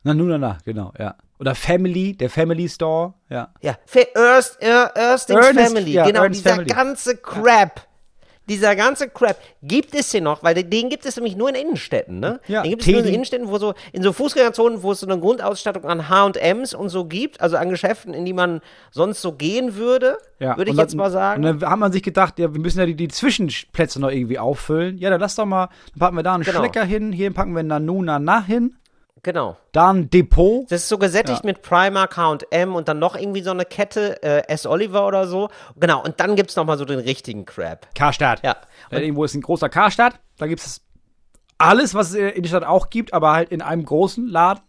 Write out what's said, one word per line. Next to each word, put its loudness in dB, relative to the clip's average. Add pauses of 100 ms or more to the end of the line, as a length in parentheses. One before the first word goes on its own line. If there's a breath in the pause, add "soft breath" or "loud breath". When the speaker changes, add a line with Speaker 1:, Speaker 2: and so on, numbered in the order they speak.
Speaker 1:
Nanu 2
Nana, -2
genau, -10
ja. -8 (240)
Oder -2
Family, -2
der -4
Family -2
Store, -4 (140)
ja. -10
Speaker 2:
Ja, -4 (100)
Fa-, 4 (140)
Ernst, 4
Er-, 4
Ernstings 4
Speaker 1:
Ernest, 6
Speaker 2:
Family, 0
Speaker 1:
ja, 4
Speaker 2:
genau, 4
Speaker 1:
Ernst 0
Speaker 2:
dieser 4
Speaker 1:
Family. -4
Speaker 2:
ganze -2
Speaker 1:
Ja. -8
Speaker 2:
Crap. 2 (600 soft breath)
Dieser 2
ganze 0
Crap. 0 (260 loud breath)
Gibt -2
es -2
den -2
noch? -2
Weil 2
den, -2
den -2
gibt -8
es -8
nämlich -6
nur -2
in -4
Innenstädten, -6
ne? -6
Speaker 1:
Ja, -2
Speaker 2:
Den -4
gibt -4
es 2
nur 6
in 4
Speaker 1:
Teddy. 2
Speaker 2:
Innenstädten, -4
wo -2
so, -2 (180 loud breath)
in -6
so 2
Fußgängerzonen, 2
wo -2
es -4
so -10
eine -2
Grundausstattung -2
an -4
H 6
und 0
Ms 0
und -8
so -4
gibt, -8
also 2
an -2
Geschäften, -4
in -8
die -4
man -2 (280 soft breath)
sonst -2
so -6
gehen -4
würde, 0 (240)
Speaker 1:
Ja, -2
Speaker 2:
würde -2
ich 0
Speaker 1:
und 0
dann, 6
Speaker 2:
jetzt -10
mal 0
sagen. 0
Speaker 1:
und 0
dann -2
hat 2
man 2
sich -2
gedacht, 0
ja, 0
wir -6
müssen -2
ja 2
die, -2
die -4
Zwischenplätze -2
noch -2
irgendwie -4
auffüllen. -2
Ja, -2
dann 2
lass -2
doch -2
mal, 0 (240 soft breath)
dann -20
packen 2
wir 0
da 0
einen -2
Speaker 2:
Genau. 0
Speaker 1:
Schlecker 0
hin, -2
hier -2
packen -4
wir -2
Nanu -2
Nana 0
hin. -2 (500)
Speaker 2:
Genau. -4 (160)
Speaker 1:
Da 6
ein 0
Depot. 4
Speaker 2:
Das -2
ist -8
so 0
gesättigt 0
Speaker 1:
Ja. -8
Speaker 2:
mit -4
Primark, 0
H 0
und -6
M 0
und -4
dann -2
noch 0
irgendwie -6
so -6
eine -4
Kette, -4
äh, 0
S. -4
Oliver 0
oder 0
so. -4 (260 loud breath)
Genau, 2
und -4
dann 0
gibt's 0
noch -2
mal -2
so -8
den -6
richtigen -8
Crap. -12
Speaker 1:
Karstadt. 0
Speaker 2:
Ja. 0 (360 loud breath)
Speaker 1:
Ja, -6
irgendwo -4
ist -6
ein -6
großer -2
Karstadt. 2 (180)
Da -6
gibt's -10 (760)
alles, 4
was 0
es -8
in -2
der -2
Innenstadt -2
auch 2
gibt, -6
aber 4
halt 2
in -6
einem -4
großen -2
Laden. 2